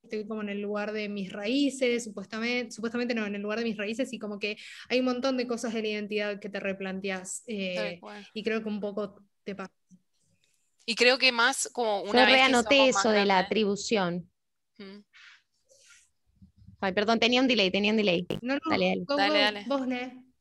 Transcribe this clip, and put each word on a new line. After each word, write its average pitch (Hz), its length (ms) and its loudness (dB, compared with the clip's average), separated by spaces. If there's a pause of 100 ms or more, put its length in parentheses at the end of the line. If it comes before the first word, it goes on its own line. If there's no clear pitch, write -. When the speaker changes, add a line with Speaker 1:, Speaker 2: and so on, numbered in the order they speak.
Speaker 1:
estoy 214 260 -8
como 220 140 -6
en 208 80 -6
el 202 100 -6
lugar 208 320 -4
de 214 160 -6
mis 202 240 -8
raíces, 240 720 0
supuestamente, 226 680 -6
supuestamente 240 420 -4
no, 220 120 -2
en 202 80 -6
el 202 80 -8
lugar 208 180 -4
de 233 40 -4
mis 220 120 -4
raíces, 220 360 -4
y 214 60 -10
como 208 200 -10
que 208 180 -6 (320)
hay 247 120 2
un 254 60 0
montón 254 300 0
de 247 100 -2
cosas 233 280 -4
de 226 80 -2
la 220 60 -2
identidad 208 520 -4
que 208 100 -12
te 196 100 -8
replanteás, 190 840 -6
eh, 196 280 -4
Speaker 2:
Tal 175 260 -4
cual. 208 340 -16
Speaker 1:
y 220 100 -8
creo 220 180 -2
que 220 60 -8
un 208 120 -4
poco 208 440 -8 (200)
te 202 100 -10
pasa. 196 180 -12 (1120)
Speaker 2:
Y 233 80 -2
creo 247 240 6
que 254 140 4
más 240 400 2
como 214 300 -2 (100)
Speaker 3:
Yo 240 120 8
Speaker 2:
una - 20 8
vez 262 160 8
que 262 120 6
Speaker 3:
reanoté - 0 -
Speaker 2:
somos 254 380 6
más 202 160 2
Speaker 3:
eso - 20 4
de 202 160 4
la 196 120 6
Speaker 2:
grandes. - 20 6
Speaker 3:
atribución. 196 920 0 (480)
Speaker 2:
Mm. 202 240 -16 (1800)
Speaker 3:
Ay, 190 120 -2
perdón, 214 280 2
tenía 247 200 4
un 262 80 4
delay, 208 220 4
tenía 202 220 2
un 220 40 2
delay. 180 300 2 (140)
Speaker 1:
No, 254 140 -4
no, 294 140 -2
Speaker 3:
Dale, 190 200 2
dale. 185 180 -2
Speaker 1:
go, 285 100 -2
Speaker 2:
Dale, 302 220 2
Speaker 1:
go, - 20 4
Speaker 2:
dale. 208 240 0
Speaker 1:
vos, 262 220 -2
Ne. 254 380 -8 (160)